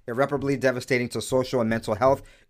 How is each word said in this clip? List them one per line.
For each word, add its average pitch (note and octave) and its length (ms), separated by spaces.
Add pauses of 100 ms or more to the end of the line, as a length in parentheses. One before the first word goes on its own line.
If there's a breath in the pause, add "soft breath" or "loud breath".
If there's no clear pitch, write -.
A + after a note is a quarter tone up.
Irreparably C3+ 520
devastating B2 500
to A2+ 140
social C3 400
and A2 80
mental A2+ 240
health, C3+ 280 (280 soft breath)